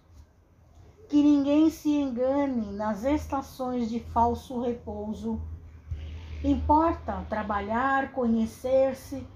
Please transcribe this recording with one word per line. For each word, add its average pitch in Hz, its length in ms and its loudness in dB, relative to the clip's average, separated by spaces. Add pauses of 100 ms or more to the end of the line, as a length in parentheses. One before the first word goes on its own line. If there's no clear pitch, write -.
(1080)
Que 294 140 4
ninguém 294 480 6
se - 180 -4
engane 262 840 0
nas 214 320 -4
estações 262 840 -2
de 233 100 -4
falso 233 640 0
repouso. 220 800 -6 (1040)
Importa 285 840 2
trabalhar, 220 840 -2
conhecer-se, 254 1200 0